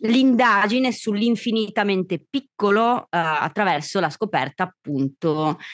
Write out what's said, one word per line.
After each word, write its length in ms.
l'indagine 880
sull'infinitamente 1400
piccolo, 760
eh, 160
attraverso 840
la 100
scoperta 540
appunto 920